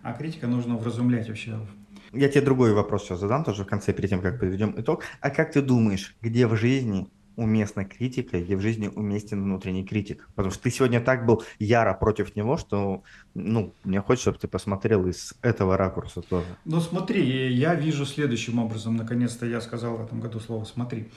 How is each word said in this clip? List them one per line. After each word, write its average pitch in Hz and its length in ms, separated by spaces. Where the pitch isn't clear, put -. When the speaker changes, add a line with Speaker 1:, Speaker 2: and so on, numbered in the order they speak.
Speaker 1:
а 120 100
критика 151 340
нужно 120 280
вразумлять 113 540
вообще 110 280
Speaker 2:
Я 135 160
тебе 139 120
другой 127 320
вопрос 101 300
сейчас 90 160
задам, 113 240
тоже 101 200
в 95 40
конце, 101 260
перед 90 160
тем, 95 120
как 98 180
подведем 98 400
итог. 147 240
А 143 80
как 156 220
ты 143 100
думаешь, 113 600
где 117 260
в 110 80
жизни 110 520
уместна 110 500
критика, 123 560
где 92 160
в 95 40
жизни 107 260
уместен 104 560
внутренний 95 420
критик? - 500
Потому 95 160
что - 120
ты 123 80
сегодня 120 300
так 123 260
был 113 160
яро 107 340
против 104 420
него, 110 220
что, 98 460
ну, 101 480
мне 95 180
хочется, 120 300
чтобы - 80
ты - 80
посмотрел 98 580
из - 280
этого 95 340
ракурса 90 440
тоже. 87 440
Speaker 1:
Ну, 165 160
смотри, 131 720
я 151 220
вижу 147 300
следующим 120 540
образом. 110 360
Наконец-то 120 500
я 117 160
сказал 117 360
в 110 60
этом 113 160
году 113 200
слово 110 260
«смотри». 117 520